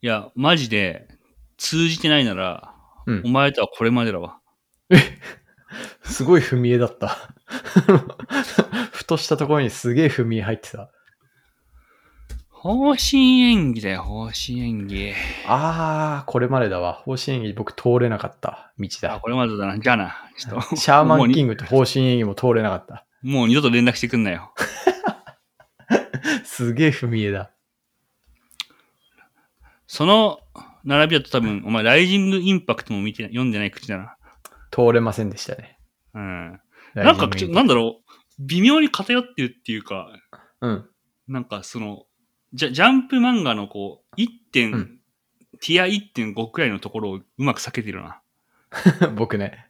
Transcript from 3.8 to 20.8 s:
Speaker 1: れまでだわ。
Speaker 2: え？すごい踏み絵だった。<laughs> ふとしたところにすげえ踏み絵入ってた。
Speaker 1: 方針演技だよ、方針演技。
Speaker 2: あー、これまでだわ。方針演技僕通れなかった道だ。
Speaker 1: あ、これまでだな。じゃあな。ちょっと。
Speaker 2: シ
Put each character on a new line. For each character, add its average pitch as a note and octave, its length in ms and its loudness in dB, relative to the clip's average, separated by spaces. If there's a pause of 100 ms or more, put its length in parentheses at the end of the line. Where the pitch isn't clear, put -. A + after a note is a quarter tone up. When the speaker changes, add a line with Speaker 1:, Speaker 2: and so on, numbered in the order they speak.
Speaker 1:
れ A2+ 60 4
ま A#2+ 160 2
で A2 60 -2
だ F2+ 80 -6
わ。 E2+ 200 -14 (480)
Speaker 2:
え？ F3+ 80 8 (1040)
す - 220 -6
ご E3+ 140 6
い - 20 6
踏 - 180 -2
み B2 120 2
絵 B2 80 4
だ A#2+ 80 2
っ - 100 -6
た。 G2+ 120 -4
<laughs> - 1800 0
ふ - 140 -14
と E3 120 0
し - 100 -8
た D#3 80 0
と C#3+ 100 -4
こ D3 80 2
ろ D3+ 60 2
に B2+ 80 -2
す A#2+ 240 -4
げ D3 120 4
え - 20 6
踏 B2+ 180 0
み A2+ 140 -2
絵 G#2+ 40 -4
入 A2 120 -4
っ G#2+ 40 -12
て - 120 -18
た。 G2+ 200 -16 (1600)
Speaker 1:
方 C4 460 2
針 B3+ 460 6
演 G#3+ 320 6
技 A2+ 100 -4
だ G2 80 -2
よ、 F#2 120 -4
方 G#2+ 280 -8
針 B2 300 -8
演 A2+ 260 -4
技。 G2 280 -6 (320)
Speaker 2:
あ D#3 800 -2
ー、 - 40 -12
こ - 80 0
れ B2 100 0
ま C3 120 2
で A2 100 0
だ F2+ 100 -4
わ。 F2 140 -4
方 C3 220 -8
針 C3 220 -4
演 A#2 40 -6
技 G#2+ 100 -6
僕 G#2+ 200 -8
通 B2 260 2
れ A#2+ 100 2
な G#2+ 100 -2
か G2 100 -8
っ - 120 -18
た - 380 -12
道 G2 100 -8 (140)
だ。 F2 120 -4
Speaker 1:
あ、 G#2 60 -12
こ A2+ 80 -10
れ A#2+ 60 -4
ま B2+ 120 0
で A2 100 -4
だ G2+ 100 -4
な。 G2 120 -4
じ A2 100 0
ゃ B2 40 6
あ A#2+ 40 4
な。 F#2 200 -4 (220)
ち - 120 -14
ょ G#2 80 -8
っ A2+ 100 -6
と。 E3 80 -4
Speaker 2:
シ D3+ 140 0